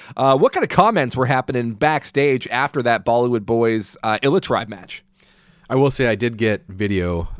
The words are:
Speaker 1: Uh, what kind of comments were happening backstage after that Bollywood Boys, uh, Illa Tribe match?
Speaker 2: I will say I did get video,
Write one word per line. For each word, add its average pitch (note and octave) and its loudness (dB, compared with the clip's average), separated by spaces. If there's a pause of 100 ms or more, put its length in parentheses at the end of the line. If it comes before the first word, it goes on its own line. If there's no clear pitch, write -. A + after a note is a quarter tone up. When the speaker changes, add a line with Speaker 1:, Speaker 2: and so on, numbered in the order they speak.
(180)
Speaker 1:
Uh, C3+ 4
what G3+ 4
kind F4+ 0
of - -4
comments F3+ 4
were B2 0
happening B2+ -2
backstage C#3 0
after C3+ -2
that A#2 2
Bollywood A#2+ 0
Boys, A2+ 0
uh, G#2+ -2
Illa C#3+ 2
Tribe A2 -2
match? F2+ -18 (640)
Speaker 2:
I B2+ -2
will C3+ 2
say C3 0
I A2 2
did A#2 -4
get G#2+ -2
video, F#2 -2 (120)